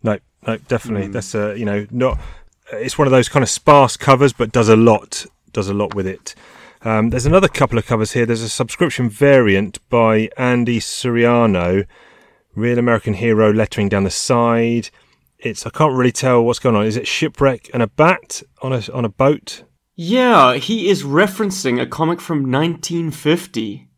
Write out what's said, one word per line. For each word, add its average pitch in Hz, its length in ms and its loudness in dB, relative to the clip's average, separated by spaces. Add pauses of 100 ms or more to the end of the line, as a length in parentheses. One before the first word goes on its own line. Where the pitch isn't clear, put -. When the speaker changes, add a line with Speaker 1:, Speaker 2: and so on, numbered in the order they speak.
Speaker 1:
No, 107 160 -4 (260)
no, 113 120 -6
definitely. 110 520 -6
Speaker 2:
Mm. 98 40 -12
Speaker 1:
That's, 98 240 -10
uh, 104 200 -4
you 117 100 -8
know, 104 260 -4
not, 123 260 -2 (540)
it's - 260 -8
one 147 80 4
of 131 60 4
those 127 160 4
kind 139 160 0
of 107 60 -4
sparse 143 460 4
covers, 135 360 2
but 113 180 -4
does 113 180 2
a 110 80 8
lot, 113 480 2 (280)
does 98 160 -6
a 98 60 -4
lot 101 200 -4
with 95 120 -4
it. - 280 -12 (480)
Um, 110 280 0
there's 123 160 -2
another 180 220 4
couple 120 300 -2
of - 80 -4
covers 110 260 -2
here. 120 140 0
There's 113 160 -2
a 117 60 -8
subscription 127 640 -2
variant 107 680 4 (120)
by 110 480 2
Andy 120 420 0
Soriano, 113 1040 0 (720)
Real 120 220 -2
American 117 360 0
Hero 107 380 2
lettering 107 360 0
down 98 160 0
the 95 60 -2
side. 117 760 0 (500)
It's, - 280 -8
I 110 40 -8
can't 151 240 0
really 123 180 2
tell 123 300 2
what's 117 160 0
going 117 180 0
on. 104 100 0
Is 110 100 -2
it 120 100 -6
shipwreck 135 680 -2
and 123 80 0
a 113 40 0
bat 160 560 0 (200)
on 131 100 -6
a, 120 100 -4 (100)
on 127 120 -4
a 113 60 -4
boat? - 540 -2 (300)
Speaker 2:
Yeah, 180 600 2
he 190 340 -4
is 160 140 0
referencing 170 800 -2
a 123 60 -4
comic 165 360 -4
from 143 280 -4
nineteen 165 600 -4
fifty. 123 880 -4